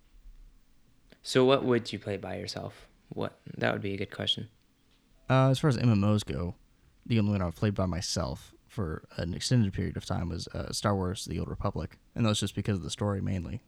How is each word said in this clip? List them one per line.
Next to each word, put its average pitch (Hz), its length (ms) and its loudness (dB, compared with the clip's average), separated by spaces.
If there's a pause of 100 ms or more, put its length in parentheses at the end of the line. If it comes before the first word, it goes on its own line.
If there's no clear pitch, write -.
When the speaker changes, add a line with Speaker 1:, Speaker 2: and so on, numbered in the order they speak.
(1200)
Speaker 1:
So 127 220 4
what 131 200 6
would 120 280 2
you 104 60 -6
play 101 180 -6
by 92 200 -8
yourself? 98 520 -10 (220)
What, - 280 -6 (180)
that 117 160 0
would 110 100 -2
be 98 120 -4
a - 20 -6
good 98 140 -6
question. 107 380 -4 (840)
Speaker 2:
Uh, 131 200 6
as 135 80 2
far 160 100 2
as 120 100 4
M 120 120 6
M 101 140 6
Os 107 200 4
go, 85 320 -4 (500)
the 113 120 2
only 104 140 2
one 98 100 2
I've 87 120 -2
played 107 200 0
by 95 120 0
myself 82 680 -4 (140)
for 80 380 -6 (120)
an 87 180 -4
extended 113 380 2
period 90 240 -4
of 98 80 -8
time 95 240 -4
was, 90 200 -6
uh, - 240 -6
Star 104 240 0
Wars: 90 280 -2
The 85 140 -6
Old 85 100 -4
Republic, - 500 -6 (160)
and 117 100 2
that 110 60 4
was 104 100 2
just - 160 -2
because 101 220 0
of 82 40 -4
the 80 80 -6
story 101 300 -2
mainly. 95 480 -4